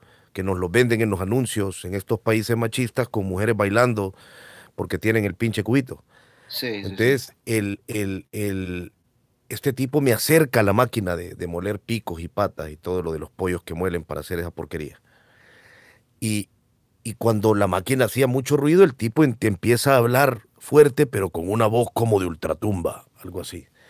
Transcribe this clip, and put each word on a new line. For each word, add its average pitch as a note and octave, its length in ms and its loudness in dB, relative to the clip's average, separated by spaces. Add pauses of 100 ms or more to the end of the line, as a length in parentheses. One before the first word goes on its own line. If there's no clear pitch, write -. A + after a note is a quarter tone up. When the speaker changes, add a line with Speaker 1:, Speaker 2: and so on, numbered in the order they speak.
(340)
Speaker 1:
que F#2+ 100 -6
nos F#2+ 160 -2
los F2+ 100 -4
venden A#2 300 4
en A2 100 2
los F#2+ 120 -2
anuncios G2+ 640 -2
en F#2 100 -6
estos G#2 240 -2
países A2+ 380 0
machistas A#2 500 -4
con G2+ 180 -4
mujeres G2+ 300 0
bailando G#2 580 2 (600)
porque F2+ 220 -6
tienen A2 260 0
el F#2+ 120 -4
pinche A2 280 -4
cubito. B2+ 400 -2 (440)
Speaker 2:
Sí, A2 360 -8
sí, - 0 -
sí. - 60 -12
Speaker 1:
Entonces, A#2+ 440 0 (120)
el, G2+ 420 -2
el, G2 460 -6
el, F#2+ 580 -6 (560)
este - 240 -4
tipo C3 300 -2
me C3+ 100 4
acerca C#3+ 480 2
a A2 40 4
la G2 100 2
máquina G#2 420 0
de, F2 200 -10
de F2+ 120 -8
moler F2+ 320 -6
picos G#2 400 -8
y E2+ 80 -12
patas E2 420 -4
y D2+ 60 -16
todo F2+ 260 -4
lo E2 120 -6
de D#2+ 60 -8
los D2+ 100 -12
pollos F#2 340 -4
que - 100 -12
muelen E2+ 300 -4
para D2+ 160 -10
hacer E2+ 200 -8
esa E2+ 120 -8
porquería. D#2 480 -12 (1200)
Y, G#2+ 300 -4 (540)
y A2 100 -12
cuando A2 420 2
la G2+ 120 4
máquina F#2+ 380 0
hacía C3 220 2
mucho C3 300 0
ruido, D#3 260 6
el D3 120 4
tipo A#2 280 2
en-, B2 120 2
te - 120 -2
empieza A#2 460 2
a C3+ 40 6
hablar B2 440 2 (160)
fuerte, D3 480 6
pero G2 240 -2
con E2 200 -6
una A2 180 2
voz A2+ 260 2
como A2+ 260 4
de F#2 60 2
ultratumba, E2 800 -4 (180)
algo F2+ 180 -10
así. E2 260 -14 (220)